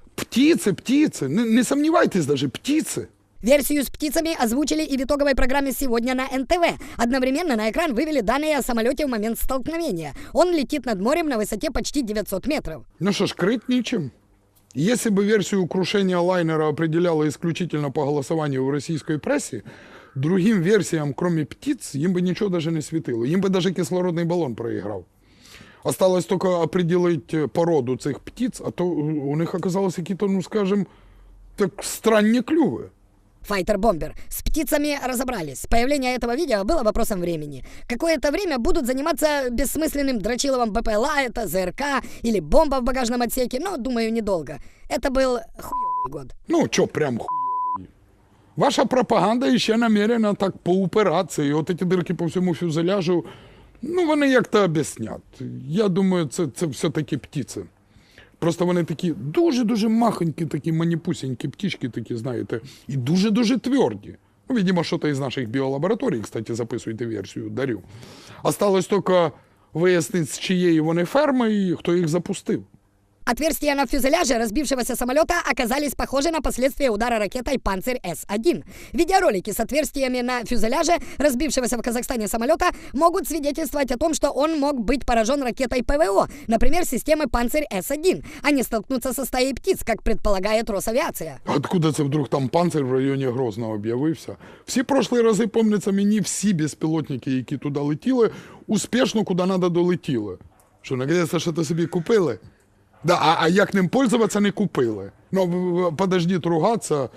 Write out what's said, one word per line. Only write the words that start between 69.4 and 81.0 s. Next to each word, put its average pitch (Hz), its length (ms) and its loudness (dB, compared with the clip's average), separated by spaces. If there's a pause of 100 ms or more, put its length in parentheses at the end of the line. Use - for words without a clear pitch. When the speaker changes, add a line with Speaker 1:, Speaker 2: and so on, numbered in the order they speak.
Speaker 1:
вияснити, 175 520 2
з - 140 -8
чиєї 180 400 2
вони 165 260 2
ферми 254 480 2
і 190 220 2
хто 175 200 -2
їх 175 120 0
запустив. 170 560 -2 (640)
Speaker 2:
Отверстия 285 460 0
на 277 140 0
фюзеляже 269 500 2
разбившегося 240 580 -2
самолёта 302 380 0 (180)
оказались 277 440 -2
похожи 277 340 0
на 320 120 -2
последствия 262 500 0
удара 233 260 0
ракетой 240 400 -2
"Панцирь 202 460 -4
С 170 240 -8
один". 220 360 0 (300)
Видеоролики 320 560 2
с 190 100 -4
отверстиями 254 640 -2
на 247 240 -4
фюзеляже 277 540 2 (180)